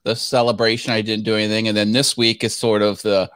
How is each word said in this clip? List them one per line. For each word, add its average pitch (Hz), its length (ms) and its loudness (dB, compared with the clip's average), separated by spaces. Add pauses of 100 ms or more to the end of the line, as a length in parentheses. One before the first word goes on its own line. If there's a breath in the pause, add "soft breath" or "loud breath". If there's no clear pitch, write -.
the 113 100 -2
celebration, 117 800 0
I 110 80 0
didn't 107 240 -4
do 110 120 0
anything. 107 320 0
And 107 80 -2
then 107 160 2
this 135 240 0
week 113 280 0
is 110 100 -4
sort 107 280 0
of 104 200 0
the 98 340 0